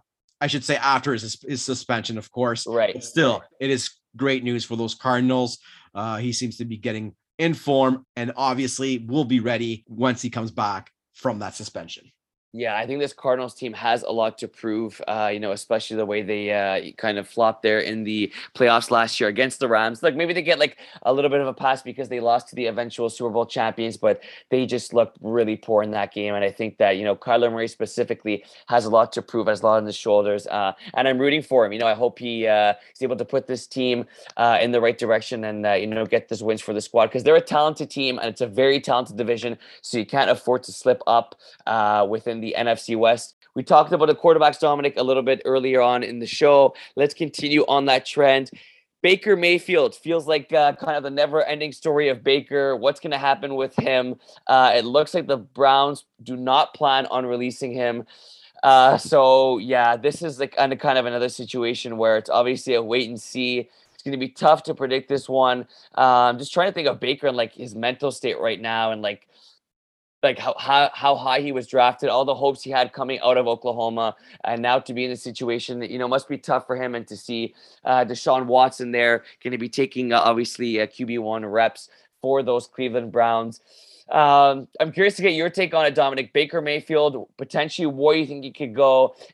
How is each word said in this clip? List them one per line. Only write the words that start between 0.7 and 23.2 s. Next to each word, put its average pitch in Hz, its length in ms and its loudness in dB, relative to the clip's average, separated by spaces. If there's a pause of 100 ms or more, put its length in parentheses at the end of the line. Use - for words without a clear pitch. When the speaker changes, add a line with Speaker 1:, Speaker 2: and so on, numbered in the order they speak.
Speaker 1:
after 135 360 0
his, 110 240 -8 (100)
his 135 140 -8
suspension, 117 560 -6
of 104 140 -14
course. 120 360 -4
Speaker 2:
Right. 110 260 0
Speaker 1:
But 127 100 -14
still, 127 360 2
Speaker 2:
Right. - 80 -20 (140)
Speaker 1:
it 135 80 -4
is 131 200 -4 (280)
great 131 260 -2
news 120 220 -4
for 117 100 -8
those 113 200 -6
Cardinals. 127 600 0 (360)
Uh, 107 240 -8
he 120 140 -6
seems 120 260 -8
to 120 80 -10
be 113 120 -10
getting 107 380 -8 (220)
in 165 160 -2
form 131 520 0 (100)
and 120 220 -6
obviously 131 640 -2
will 123 260 -2
be 123 160 0
ready 113 480 -4
once 120 320 -2
he 123 80 -6
comes 113 220 -6
back 101 380 -6 (240)
from 113 260 -6
that 98 140 -10
suspension. - 580 -16 (420)
Speaker 2:
Yeah, 113 220 -4
I 110 100 -4
think 135 140 -6
this 139 140 -4
Cardinals 127 420 -2
team 123 160 -10
has 117 320 -2
a - 80 -8
lot 110 280 -2
to 113 100 -8
prove, 110 580 -8
uh, 107 240 -2
you 104 80 -6
know, 104 140 -6
especially 110 420 -4
the 110 100 -2
way 104 160 -4
they, 104 300 -4
uh, 98 460 -2
kind 107 200 -2
of 98 80 -6
flopped 113 380 0
there 107 160 2
in 110 240 -4
the 107 260 -4 (240)
playoffs 117 380 4
last 113 300 0
year 110 80 2
against 123 320 -2
the 127 80 0
Rams. 113 340 0
Like, 160 140 2
maybe 170 160 -2
they 170 80 -4
get, 156 180 0
like, 147 180 0 (260)
a 127 100 2
little 135 160 2
bit 143 100 2
of 139 80 -2
a 127 60 -4
pass 131 280 -2
because 127 280 -12
they 123 100 -6
lost 117 300 0
to - 60 -20
the 123 100 -4
eventual 113 440 -4
Super 120 200 -6